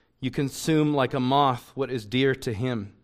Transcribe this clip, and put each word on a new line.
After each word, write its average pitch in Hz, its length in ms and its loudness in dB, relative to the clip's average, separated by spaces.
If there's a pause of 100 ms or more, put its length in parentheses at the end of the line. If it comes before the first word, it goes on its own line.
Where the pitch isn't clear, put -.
(200)
you 127 100 -4
consume 151 640 0
like 131 200 0
a 135 60 0
moth 131 540 2
what 131 160 -4
is 117 160 -6
dear 127 300 2
to - 160 -6
him. 110 520 -4